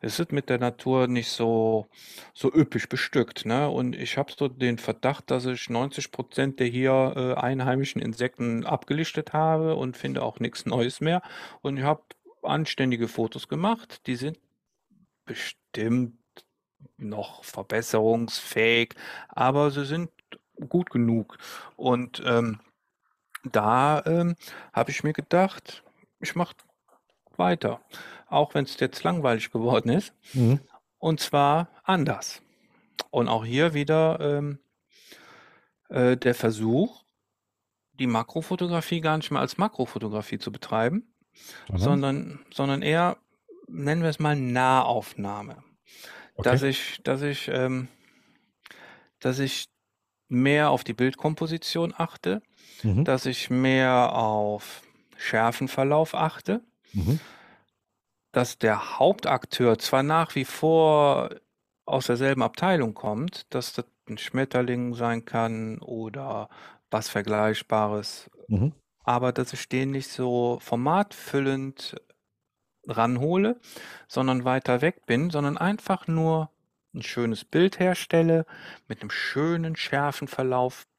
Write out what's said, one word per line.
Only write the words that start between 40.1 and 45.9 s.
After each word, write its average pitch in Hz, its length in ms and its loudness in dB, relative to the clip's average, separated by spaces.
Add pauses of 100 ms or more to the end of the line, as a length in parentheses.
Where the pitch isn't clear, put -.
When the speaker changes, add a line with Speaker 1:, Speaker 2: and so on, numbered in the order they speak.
Speaker 1:
zu 110 120 -8
betreiben, 117 600 -2 (540)
Speaker 2:
Sondern? 95 120 -2
Speaker 1:
sondern, 139 600 0 (140)
sondern 139 280 -2
eher, 165 360 2 (500)
nennen 160 340 -2
wir 165 80 2
es 147 100 -4
mal, 151 160 2
Nahaufnahme. 123 1300 0 (720)